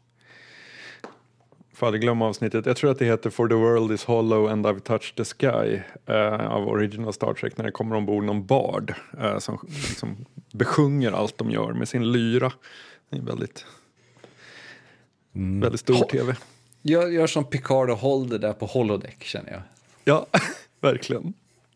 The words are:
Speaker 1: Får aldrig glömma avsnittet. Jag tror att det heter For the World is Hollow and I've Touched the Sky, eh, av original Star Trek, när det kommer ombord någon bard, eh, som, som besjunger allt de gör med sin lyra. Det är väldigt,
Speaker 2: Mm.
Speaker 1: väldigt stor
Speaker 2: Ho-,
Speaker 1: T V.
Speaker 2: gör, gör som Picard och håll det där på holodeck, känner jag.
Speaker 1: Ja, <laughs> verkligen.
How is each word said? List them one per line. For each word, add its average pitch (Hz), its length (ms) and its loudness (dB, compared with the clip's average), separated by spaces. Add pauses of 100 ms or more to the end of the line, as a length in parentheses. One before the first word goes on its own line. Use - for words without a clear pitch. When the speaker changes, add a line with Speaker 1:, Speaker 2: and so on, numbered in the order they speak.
(1800)
Speaker 1:
Får 120 120 0
aldrig 107 140 0
glömma 117 260 2
avsnittet. 110 380 -2
Jag 127 120 2
tror 143 140 4
att 131 80 0
det 127 60 2
heter 113 240 2
For 117 180 0
the 117 80 4
World 113 360 4
is 107 120 -2
Hollow 113 440 4
and 107 180 0
I've 104 140 2
Touched - 360 -4
the 117 100 -2
Sky, 110 540 0 (260)
eh, 107 460 0
av 107 160 0
original 107 460 -2
Star 113 200 -2
Trek, - 240 -6
när 113 80 -4
det 104 60 -4
kommer 113 240 -4
ombord 104 280 0
någon 104 220 -2
bard, 110 480 0 (280)
eh, 101 180 0
som, - 280 -10 (300)
som 107 280 -10 (260)
besjunger 135 600 2
allt 101 260 -2
de 113 140 -2
gör 110 220 -2
med 117 140 -4
sin 120 240 0
lyra. 120 400 2 (580)
Det 139 80 -8
är 131 40 -6
väldigt, - 440 -8 (1700)
Speaker 2:
Mm. 95 260 -4
Speaker 1:
väldigt 117 180 -2
stor - 140 2
Speaker 2:
Ho-, - 160 4
Speaker 1:
T 127 140 0
V. 127 100 -2 (480)
Speaker 2:
gör, 170 260 2
gör 165 200 2
som 156 180 0
Picard 131 440 2
och 117 80 2
håll 131 320 0
det 113 80 -2
där 107 160 0
på 110 120 -6
holodeck, 104 580 -2
känner - 280 -10
jag. 98 100 -12 (420)
Speaker 1:
Ja, 151 240 4 (260)
<laughs> - 280 -18
verkligen. 139 520 0 (420)